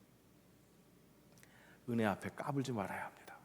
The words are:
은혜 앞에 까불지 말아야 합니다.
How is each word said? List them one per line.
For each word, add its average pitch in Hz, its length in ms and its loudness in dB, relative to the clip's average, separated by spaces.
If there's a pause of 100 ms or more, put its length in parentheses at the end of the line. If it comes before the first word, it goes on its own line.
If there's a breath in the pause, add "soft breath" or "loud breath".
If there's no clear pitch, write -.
(1900 soft breath)
은혜 117 160 6
앞에 98 300 2
까불지 135 360 0
말아야 98 340 -2
합니다. - 400 -14